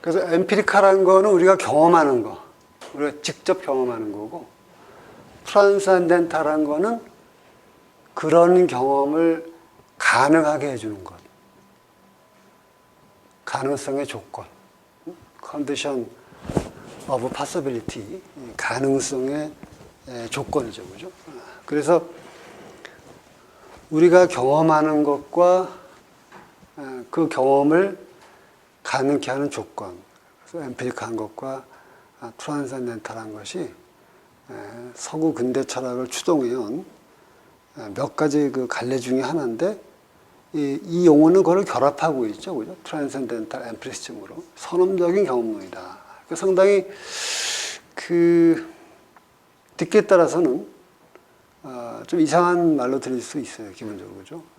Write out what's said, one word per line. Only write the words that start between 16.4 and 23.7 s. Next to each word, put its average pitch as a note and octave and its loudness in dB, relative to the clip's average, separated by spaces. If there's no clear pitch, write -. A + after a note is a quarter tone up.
of B2+ -4
possibility, C3 -8
가능성의, C3+ -4
에, A#2 -12
조건이죠, A2+ -6
그죠? F#3 -18
그래서 D3+ 0